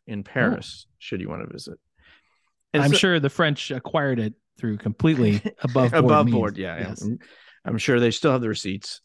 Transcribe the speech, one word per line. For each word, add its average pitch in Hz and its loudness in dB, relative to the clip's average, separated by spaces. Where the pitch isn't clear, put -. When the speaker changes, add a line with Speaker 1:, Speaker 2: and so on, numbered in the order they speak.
Speaker 1:
in 104 -8
Speaker 2:
Oh. - -10
Speaker 1:
Paris, - -4
should - -8
you 95 -8
wanna - -10
visit. - -16
And 147 2
Speaker 2:
I'm 143 6
Speaker 1:
so - 4
Speaker 2:
sure 175 2
the 139 0
French 151 0
acquired 135 -2
it 107 -4
through 107 -4
completely 110 2
Speaker 1:
<laughs> - -8
Speaker 2:
above 123 2
board 156 4
Speaker 1:
Above 147 6
Speaker 2:
means. 120 2
Speaker 1:
board, 104 -2
yeah, 90 -8
yeah. 90 -6
Speaker 2:
Yes. - -12
Speaker 1:
I'm, 110 -6
I'm 110 -4
sure 123 2
they 120 4
still - 0
have 127 2
the 117 -4
receipts. 101 -8